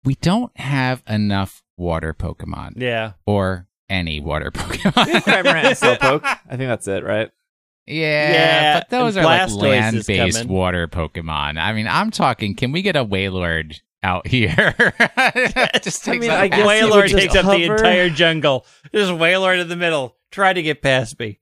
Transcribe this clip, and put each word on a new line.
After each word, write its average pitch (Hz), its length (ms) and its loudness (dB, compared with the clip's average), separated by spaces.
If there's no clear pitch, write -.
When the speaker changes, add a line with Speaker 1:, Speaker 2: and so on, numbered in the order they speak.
Speaker 1:
We 135 120 0
don't 214 420 0
have 131 500 -2
enough 101 540 -2
water 82 360 -4
Pokemon. 80 640 -10
Speaker 2:
Yeah. 113 360 -4
Speaker 1:
Or 95 420 -2
any 85 300 -4
water 73 320 -4
<laughs> - 20 -18
Pokemon. - 520 -2
Speaker 3:
We 311 80 -4
have - 100 2
Cramorant 254 420 2
and 262 120 2
Slowpoke. 269 460 0
I 254 340 -6
think 131 120 -4
that's 110 180 -4
it, 95 160 -4
right? 107 280 -4
Speaker 1:
Yeah, 151 460 0
Speaker 2:
Yeah, - 460 4
Speaker 1:
but - 100 -8
those 240 260 0
Speaker 2:
and 170 100 2
Speaker 1:
are, 160 40 6
like, 170 200 4
Speaker 2:
Blastoise 107 440 2
is 110 160 -4
Speaker 1:
land-based 92 300 0
Speaker 2:
coming. 92 140 -4
Speaker 1:
water 90 340 0
Pokemon. 78 760 -6
I 104 120 -2
mean, 110 140 -4
I'm 185 240 -2
talking, 113 440 -2
can 131 160 -2
we 175 100 -2
get 190 140 -2
a 135 100 2
Wailord 90 760 -4
out 90 240 -2
here? 127 480 2
<laughs> 226 220 0
Just - 240 -6
Speaker 3:
I 330 60 -2
Speaker 1:
takes 233 80 -4
Speaker 3:
mean, 233 100 -2
Speaker 1:
up 175 80 2
Speaker 3:
I 196 80 2
guess 185 120 2
Speaker 1:
half 208 80 4
Speaker 2:
Wailord 220 220 4
Speaker 3:
you - 40 0
would 196 80 4
Speaker 2:
takes 190 120 0
Speaker 3:
just 185 120 4
Speaker 2:
up - 0 -
the 190 220 4
Speaker 3:
hover. - 80 0
Speaker 2:
entire 180 340 4
jungle. 156 560 2
There's 196 180 0
Wailord 180 520 2
in 170 60 -4
the 175 80 -8
middle. 160 400 -2
Try 190 220 0
to 180 100 -2
get 151 180 -4
past 131 380 0
me. 107 220 -10